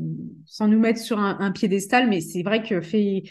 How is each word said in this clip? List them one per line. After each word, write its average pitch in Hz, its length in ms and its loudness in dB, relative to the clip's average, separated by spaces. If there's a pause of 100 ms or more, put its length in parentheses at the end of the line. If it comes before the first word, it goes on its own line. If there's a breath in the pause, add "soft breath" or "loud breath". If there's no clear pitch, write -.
(460)
sans - 220 -2
nous 220 120 6
mettre 233 200 4
sur 214 200 -4
un, 196 200 -2
un 196 120 -2
piédestal, 202 580 0
mais 190 100 2
c'est 175 240 -6
vrai 214 200 0
que 185 180 -2
fait, 196 500 0